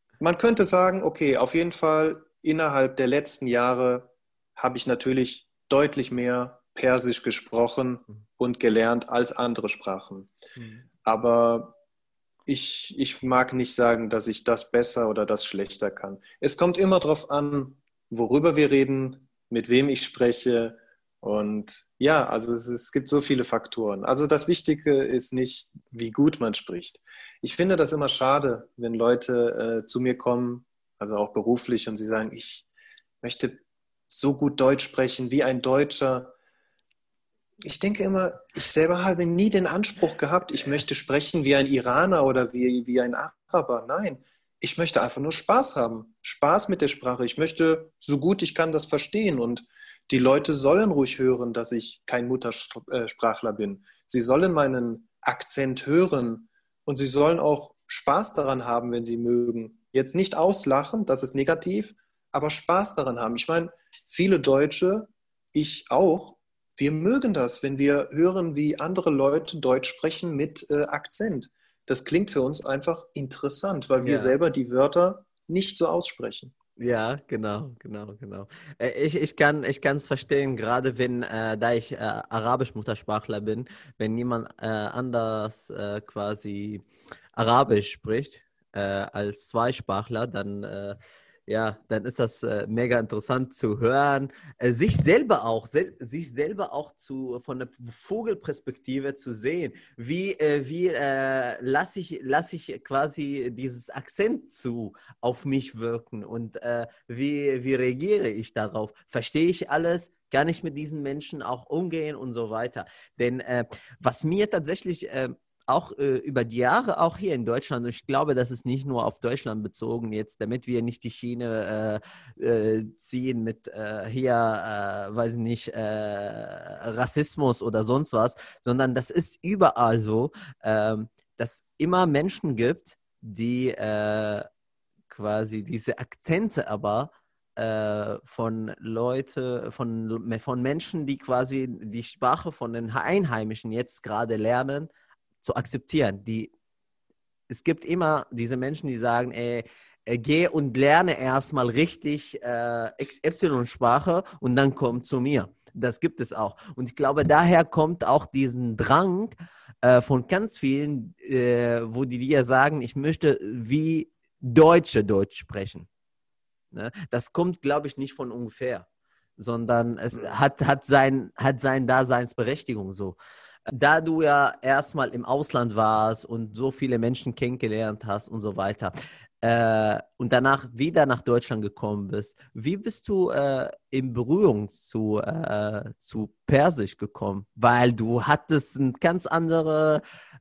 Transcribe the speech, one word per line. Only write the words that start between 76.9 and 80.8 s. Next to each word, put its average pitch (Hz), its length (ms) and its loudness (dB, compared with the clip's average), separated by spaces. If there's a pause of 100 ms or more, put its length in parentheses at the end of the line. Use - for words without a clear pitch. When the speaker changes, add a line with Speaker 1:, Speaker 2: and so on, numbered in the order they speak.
Speaker 2:
genau, 110 540 -6
genau, 104 380 -14
genau. 98 280 -14 (320)
Äh, 123 140 -2
ich, 147 240 -2
ich 147 200 -4
kann, 151 280 4
ich - 180 -4
kann's 143 240 0
verstehen, 139 500 -2
gerade 120 400 -2